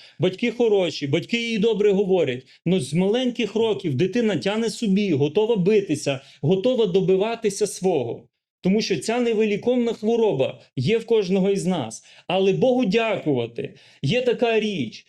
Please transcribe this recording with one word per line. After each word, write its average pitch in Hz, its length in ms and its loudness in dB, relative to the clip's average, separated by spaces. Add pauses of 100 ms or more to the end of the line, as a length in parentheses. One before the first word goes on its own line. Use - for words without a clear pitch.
(180)
Батьки 185 320 -2
хороші, 202 560 0
батьки 175 440 -2
їй 226 80 -2
добре 208 340 2
говорять. 180 540 0 (200)
Но 180 140 2
з 139 140 -6
маленьких 233 600 0
років 196 400 -2
дитина 190 420 0
тяне 214 340 -2
собі, 202 420 0
готова 156 440 0
битися, 170 640 0 (220)
готова 202 440 2
добиватися 196 800 0
свого. 160 640 -4 (320)
Тому 196 200 2
що 202 160 -2
ця 233 240 -2
невиліковна 226 720 0
хвороба 214 680 0 (160)
є 165 220 0
в 226 80 -8
кожного 196 440 2
із 175 160 -2
нас. 147 380 -4 (220)
Але 190 260 2
Богу 247 320 2
дякувати, 175 880 -2 (280)
є 220 200 0
така 233 380 2
річ, 185 480 -4